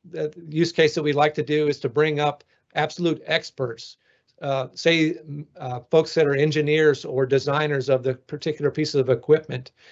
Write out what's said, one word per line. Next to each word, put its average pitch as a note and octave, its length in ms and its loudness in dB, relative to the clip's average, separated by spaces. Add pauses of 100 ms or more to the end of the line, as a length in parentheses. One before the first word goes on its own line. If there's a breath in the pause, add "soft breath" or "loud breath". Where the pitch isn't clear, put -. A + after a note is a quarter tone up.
the D#3 240 -8 (160)
use E3 220 0
case D#3 240 2
that D#3+ 80 -2
we D3 100 0
like D3+ 220 2
to D3 80 -2
do D3 240 0
is C#3+ 140 -2
to C3+ 80 -2
bring D3+ 300 0
up D3 240 -2 (320)
absolute D#3 500 -2
experts, - 720 -6 (440)
uh, C3+ 320 -4
say, E3 400 2
mm, C#3+ 320 -14 (120)
uh, B2 220 -10 (120)
folks D#3+ 220 4
that D#3+ 140 4
are C#3 80 2
engineers D3+ 720 2
or C3 200 -2
designers C#3 640 0
of B2+ 140 2
the C3 100 0
particular D3 580 -6
pieces D3+ 240 -4
of C3 140 2
equipment, B2+ 640 0 (200 soft breath)